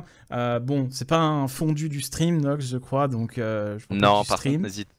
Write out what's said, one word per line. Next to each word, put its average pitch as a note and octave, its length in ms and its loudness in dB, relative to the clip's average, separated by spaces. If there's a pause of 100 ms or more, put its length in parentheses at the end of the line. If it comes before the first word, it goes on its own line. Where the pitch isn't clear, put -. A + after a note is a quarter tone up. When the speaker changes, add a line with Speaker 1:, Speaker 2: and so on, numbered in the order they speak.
(320)
Speaker 1:
Euh, A#2+ 280 -2
bon, C3 300 -2
c'est C3 180 -10
pas E3 100 4
un D3+ 300 2
fondu D#3 400 -2
du C#3+ 120 -6
stream, E3 400 0
Nox, C#3+ 260 -2
je B2+ 120 -4
crois, C3+ 300 -2
donc, A2+ 300 -4
euh, G#2+ 400 -4
je - 100 -16
vois G2 120 -2
pas G2+ 60 6
Speaker 2:
Non, G#2 140 8
Speaker 1:
que G#2 40 2
tu - 40 -4
Speaker 2:
par G2 100 2
Speaker 1:
stream. C#3 160 0
Speaker 2:
contre, E3 100 0
n'hésite-, G2+ 240 -8 (100)